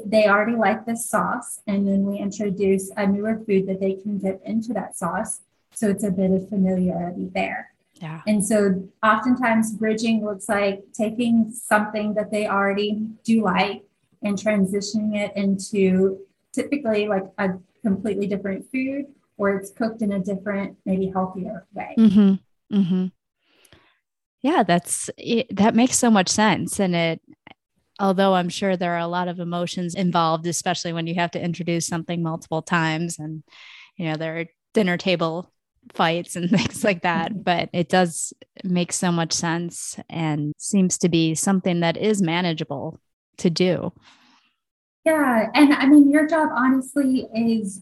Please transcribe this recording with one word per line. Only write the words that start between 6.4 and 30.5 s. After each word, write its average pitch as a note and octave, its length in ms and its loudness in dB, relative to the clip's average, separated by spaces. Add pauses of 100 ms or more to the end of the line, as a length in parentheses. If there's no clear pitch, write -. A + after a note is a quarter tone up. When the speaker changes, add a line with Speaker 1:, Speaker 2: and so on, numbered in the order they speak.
Speaker 1:
familiarity F#3 880 -2
there. F#3+ 380 -6 (240)
Speaker 2:
Yeah. D#3+ 320 -12
Speaker 1:
And G#3+ 180 2
so G3+ 380 2 (200)
oftentimes A3+ 680 2
bridging A3 500 0
looks G#3 240 -8
like G3+ 360 -2 (100)
taking A3+ 580 0
something G#3+ 640 0
that G#3 160 -4
they G#3+ 180 -2
already G3+ 600 0 (160)
do A3+ 180 2
like G3 420 0 (380)
and G3+ 160 -2
transitioning G#3 800 0
it G3+ 180 -4
into F#3+ 840 2 (340)
typically, A3 540 -2
like, F#3+ 180 -2 (120)
a G3 160 0 (280)
completely G3 460 -2
different G3 440 -6
food, C4+ 340 -4 (320)
or G3+ 200 2
it's F#3+ 140 -10
cooked A3+ 300 -4
in G3+ 120 0
a G3 60 -2
different, G3 640 -6
maybe F#3+ 220 0
healthier F#3 640 -6
way. - 240 -12
Speaker 2:
Mm-hmm. G3+ 800 4
Mm-hmm. F#3 280 2 (1400)
Yeah, D4 220 2
that's, - 540 0
it, - 380 -2
that G3 200 4
makes A#3+ 220 4
so A#3+ 140 4
much F#3+ 180 4
sense. G#3 500 0
And F#3 160 0
it, E3 260 0 (800)
although G3 360 4
I'm F3 140 0
sure F#3+ 280 -2
there F3 160 -2
are E3+ 60 -2
a E3+ 80 -4
lot F3+ 200 -2
of F3+ 120 -8
emotions F3 560 -6
involved, E3 520 2
especially E3+ 460 -4